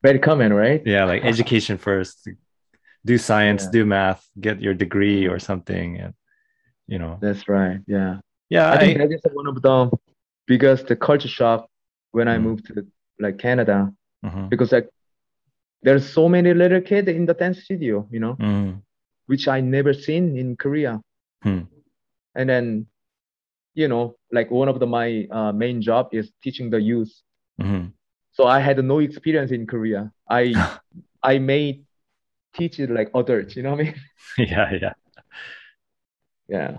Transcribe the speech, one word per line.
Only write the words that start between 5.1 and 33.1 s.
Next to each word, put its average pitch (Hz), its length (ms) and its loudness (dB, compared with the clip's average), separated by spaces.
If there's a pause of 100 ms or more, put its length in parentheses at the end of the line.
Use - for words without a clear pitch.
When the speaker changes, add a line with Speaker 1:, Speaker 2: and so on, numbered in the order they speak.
Speaker 2:
or 90 60 -2
Speaker 1:
Yeah. 92 160 -8
Speaker 2:
something, 90 500 -6
and, 90 140 -12 (760)
you 92 120 -8
know. 85 220 -10
Speaker 1:
That's 101 260 -4
right. 95 400 0
Yeah. 98 320 -2 (300)
Speaker 2:
Yeah, 165 220 4
Speaker 1:
I 160 60 4
think 147 220 4
Speaker 2:
I 143 80 2
Speaker 1:
that 151 60 0
is 160 80 -8 (120)
one 143 140 -8
of 131 140 -8
the 131 300 4 (560)
biggest 131 400 4 (120)
culture 143 280 2
shock 113 400 0 (440)
when 117 160 2
I 113 100 2
Speaker 2:
Mm. 113 60 0
Speaker 1:
moved 110 240 -4
to, 101 180 -10 (340)
like, 101 180 -4
Canada, 107 560 0 (320)
Speaker 2:
Mm-hmm. 95 240 -8
Speaker 1:
because, 120 220 2
like, 120 180 2 (920)
there's 139 260 4
so 160 200 2
many 175 240 4
little 180 280 4
kids 202 280 0
in 170 160 -2
the 170 80 0
dance 180 300 -4
studio, 113 480 -4
you 117 80 -8
know, 113 160 -4
Speaker 2:
Mm. 101 460 -4 (460)
Speaker 1:
which 135 200 -2
I 135 140 0
never 139 320 0
seen 151 440 -2
in 127 180 -6
Korea. 139 460 -4 (420)
Speaker 2:
Hmm. 95 180 -2 (760)
Speaker 1:
And 131 140 -2
then 117 380 -2 (880)
you 156 100 0
know, 120 160 0 (340)
like, 113 120 -2
one 131 240 0
of 131 80 -4
the, 123 60 0 (120)
my, 117 280 -4 (100)
uh, 107 160 -2
main 120 240 -2 (120)
job 123 220 2
is 110 140 -4 (180)
teaching 127 300 -8
the 110 80 0 (100)
youth. 113 220 -4 (480)
Speaker 2:
Mm-hmm. 98 260 -4 (480)
Speaker 1:
So - 60 0 (160)
I - 100 4
had 135 160 2
no 135 160 0
experience 147 580 -2
in 113 160 -8
Korea. 107 380 -4 (160)
I, 123 140 2 (480)
Speaker 2:
<laughs> - 420 -4
Speaker 1:
I 135 60 4
may 139 260 0 (960)
teach 170 260 -6
it 127 60 -4
like 113 240 -2